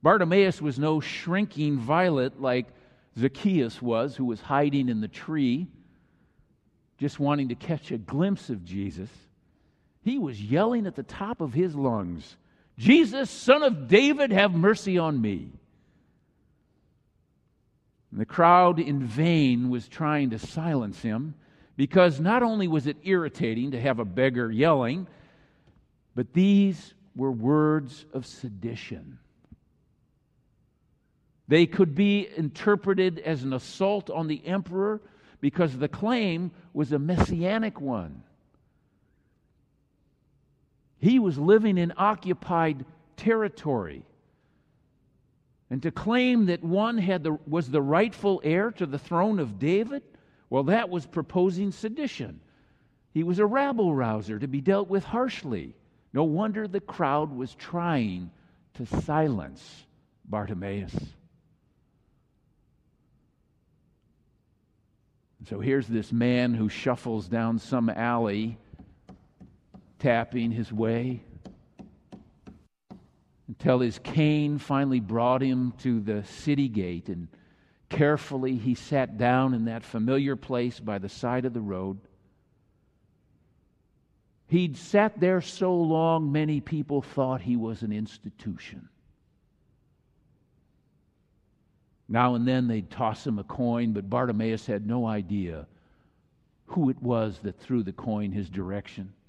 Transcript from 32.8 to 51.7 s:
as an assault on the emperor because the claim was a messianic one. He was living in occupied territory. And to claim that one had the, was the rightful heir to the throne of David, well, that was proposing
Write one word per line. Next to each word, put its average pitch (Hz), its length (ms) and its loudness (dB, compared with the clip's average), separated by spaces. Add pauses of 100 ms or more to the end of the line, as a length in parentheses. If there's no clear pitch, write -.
as 151 240 -4
an 135 100 -4
assault 196 560 -4
on 160 180 -4
the 156 180 -6
emperor 196 560 -4 (380)
because 143 380 2
the 139 100 0
claim 190 640 -2 (220)
was 143 180 -2
a 147 80 2
messianic 180 800 0
one. 90 440 -6 (2750)
He 233 200 6
was 185 200 2
living 202 400 6
in 170 180 0
occupied 170 880 0 (300)
territory. 151 880 -2 (1700)
And 131 140 -4
to 165 80 -2
claim 240 560 2
that 175 140 0
one 208 360 0
had 185 260 0
the, 156 140 0 (100)
was 151 220 -2
the 143 120 2
rightful 190 640 2
heir 185 280 2
to 190 140 -4
the 139 140 -6
throne 190 400 0
of 107 200 -4
David, 220 440 0 (480)
well, 131 120 2
that 196 260 2
was 175 160 -4
proposing 185 680 0